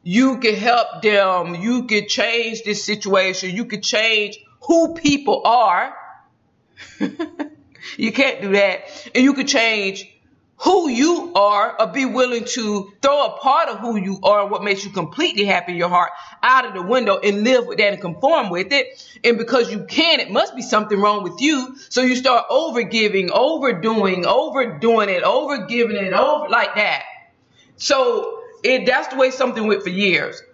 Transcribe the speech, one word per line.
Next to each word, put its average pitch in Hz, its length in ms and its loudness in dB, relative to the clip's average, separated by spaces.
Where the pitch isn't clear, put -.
you 233 360 2
could 220 160 0
help 214 480 0
them, 190 540 2
you 233 280 -2
could 208 240 -2
change 226 540 -2
this 208 200 -4
situation, 190 720 -2
you 233 120 -4
could 214 160 -8
change 214 560 0
who 330 320 2
people - 500 0
are. 220 500 2
<laughs> - 120 -4
You 220 140 -4
can't 262 280 0
do 196 120 -4
that. 196 320 2
And 254 100 4
you 277 100 4
could 262 140 -4
change 220 600 -2
who 359 300 2
you 285 460 0
are 202 460 2
or 220 80 2
be 262 160 -2
willing 240 400 -2
to 208 480 -4
throw 277 240 2
a - 120 -8
part 302 300 2
of 208 120 -10
who 233 160 -4
you 196 260 -4
are 208 200 4
and 196 80 -4
what 202 120 -4
makes 196 220 -2
you 202 60 -12
completely 202 540 -2
happy 180 280 -2
in 175 60 -6
your 170 100 0
heart 180 240 2
out 254 220 4
of 208 100 -10
the 185 80 -8
window 208 360 2
and 208 240 0
live 240 240 4
with - 120 -6
that 202 140 2
and 196 80 -8
conform 254 480 0
with 180 240 -4
it. - 320 -4
And 240 120 4
because 226 360 0
you 202 120 -8
can, 320 360 0
it 180 100 -6
must 339 240 0
be 247 80 -10
something 214 360 0
wrong 208 260 0
with 170 160 -10
you. 262 360 -2
So 247 140 0
you 254 120 2
start 247 340 2
overgiving, 220 840 0
overdoing, 220 920 0
overdoing 226 840 0
it, 180 160 -2
overgiving 233 760 -2
it, 185 120 -4
over 294 360 2
like 226 280 0
that. 185 260 0
So 240 680 0
it, 254 240 2
that's 277 220 0
the 269 80 -10
way 262 160 4
something 226 340 -2
went 214 160 2
for 180 80 -6
years. 180 500 0